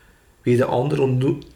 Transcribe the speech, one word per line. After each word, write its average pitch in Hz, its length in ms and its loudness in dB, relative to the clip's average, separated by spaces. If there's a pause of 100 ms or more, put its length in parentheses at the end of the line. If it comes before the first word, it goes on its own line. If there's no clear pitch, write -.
(440)
wie 123 140 2
der 120 100 2
andere 143 360 -2
und 127 180 0
du, 135 180 0 (160)